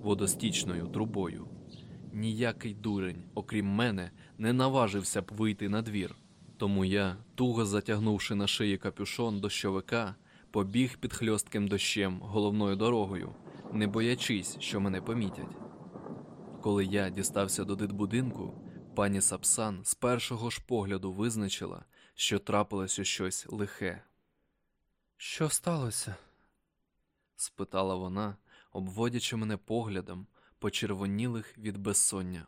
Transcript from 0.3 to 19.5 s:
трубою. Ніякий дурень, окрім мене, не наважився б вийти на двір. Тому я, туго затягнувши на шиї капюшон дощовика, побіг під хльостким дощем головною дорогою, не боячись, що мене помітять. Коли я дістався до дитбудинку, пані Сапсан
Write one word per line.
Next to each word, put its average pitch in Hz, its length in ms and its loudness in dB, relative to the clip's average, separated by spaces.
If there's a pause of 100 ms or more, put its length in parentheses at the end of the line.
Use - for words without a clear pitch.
трубою. 101 600 -2 (640)
Ніякий 110 640 -2
дурень, 98 500 -2 (100)
окрім 104 320 0
мене, 98 440 2 (280)
не 113 140 4
наважився 120 680 4
б 98 100 -12
вийти 104 360 0
на 107 140 2
двір. 104 340 -2 (400)
Тому 98 280 4
я, 98 320 4 (180)
туго 117 300 2
затягнувши 104 680 2
на 101 120 2
шиї 98 320 2
капюшон 104 640 -2
дощовика, 101 760 0 (360)
побіг 110 480 2
під - 160 -4
хльостким 107 540 0
дощем 95 520 0
головною 101 560 2
дорогою, 101 580 0 (380)
не 107 140 2
боячись, 113 760 0
що - 200 -2
мене 95 200 2
помітять. 113 560 -2 (1080)
Коли 101 220 4
я 98 260 2
дістався 95 540 0
до 101 120 -2
дитбудинку, 104 840 -2 (340)
пані 101 240 4
Сапсан 101 640 2